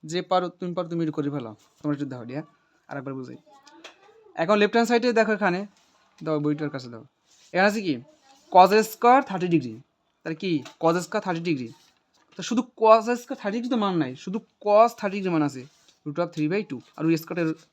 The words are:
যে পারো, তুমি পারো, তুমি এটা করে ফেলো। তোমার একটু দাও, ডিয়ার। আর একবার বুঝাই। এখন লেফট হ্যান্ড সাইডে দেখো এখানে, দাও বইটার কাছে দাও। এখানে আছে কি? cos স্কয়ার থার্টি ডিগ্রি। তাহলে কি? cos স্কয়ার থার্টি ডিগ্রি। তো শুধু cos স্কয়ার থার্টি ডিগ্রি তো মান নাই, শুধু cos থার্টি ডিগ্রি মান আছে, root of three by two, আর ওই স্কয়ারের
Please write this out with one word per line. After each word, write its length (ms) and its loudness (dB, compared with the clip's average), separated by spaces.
যে 180 -6
পারো, 260 0
তুমি 260 -10
পারো, 140 -6
তুমি 160 -4
এটা 80 -4
করে 180 -4
ফেলো। 220 -8
তোমার 180 -4
একটু 100 -8
দাও, 180 -12
ডিয়ার। 200 -10
আর 100 -12
একবার 160 -10
বুঝাই। 220 -14
এখন 220 2
লেফট 180 2
হ্যান্ড 140 2
সাইডে 240 2
দেখো 200 2
এখানে, 340 -2
দাও 160 -2
বইটার 300 -2
কাছে 180 -12
দাও। 160 -18
এখানে 180 4
আছে 120 -4
কি? 120 0
cos 180 8
স্কয়ার 400 4
থার্টি 320 -4
ডিগ্রি। 200 0
তাহলে 200 -8
কি? 100 -2
cos 200 2
স্কয়ার 260 -6
থার্টি 160 -4
ডিগ্রি। 260 -4
তো 120 -16
শুধু 140 -2
cos 220 8
স্কয়ার 200 -12
থার্টি 160 -4
ডিগ্রি 140 -6
তো 60 -2
মান 260 -2
নাই, 100 -4
শুধু 140 -6
cos 340 6
থার্টি 180 -6
ডিগ্রি 180 -4
মান 80 2
আছে, 200 -4
root 160 -10
of 120 -4
three 180 -2
by 180 -2
two, 100 -10
আর 100 -8
ওই 100 2
স্কয়ারের 320 -4